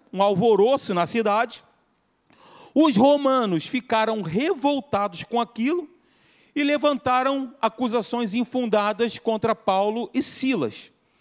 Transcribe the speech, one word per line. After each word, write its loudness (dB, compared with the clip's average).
um 0
alvoroço 4
na 2
cidade. -2
Os 4
romanos 2
ficaram -2
revoltados -2
com -2
aquilo -4
e 0
levantaram 0
acusações -2
infundadas -2
contra -2
Paulo -2
e -2
Silas. -4